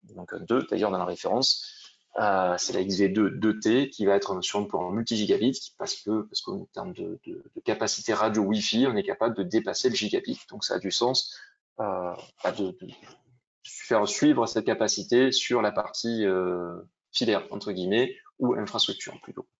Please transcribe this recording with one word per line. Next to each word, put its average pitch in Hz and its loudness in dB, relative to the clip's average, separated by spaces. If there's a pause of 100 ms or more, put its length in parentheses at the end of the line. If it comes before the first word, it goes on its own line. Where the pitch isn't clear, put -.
donc 95 -16
un 92 -8
deux 117 0
d'ailleurs 101 2
dans 92 -2
la 90 -2
référence, - -2 (200)
euh, 95 2
c'est - -4
la 98 0
X 95 0
V 95 4
deux 101 4
deux 104 0
T 131 2
qui 101 -2
va 98 6
être 98 -2
sur 101 -2
un 104 0
port 90 -4
multi-gigabit 107 2
qui, - -10
parce - -6
que, 107 -2
parce - -8
qu'en 98 -8
termes 92 -10
de, 92 -8
de, - -12 (100)
de - -12
capacité - -2
radio 107 2
Wi-Fi, 107 2
on 113 0
est 98 0
capable 113 -2
de 98 -2
dépasser - 0
le 110 -2
gigabit, - -2
donc 110 -10
ça 95 -2
a - -2
du 92 -4
sens, - 0 (440)
euh, 92 -4 (280)
bah, 90 0
de, 95 -2
de 90 -14 (760)
faire 107 0
suivre 127 4
cette 107 -2
capacité 117 4
sur 123 2
la 107 2
partie, 107 -2
euh, 90 0 (380)
filaire, 110 2
entre 104 -8
guillemets, 101 0 (220)
ou 123 2
infrastructure - -2
plutôt. - -14 (140)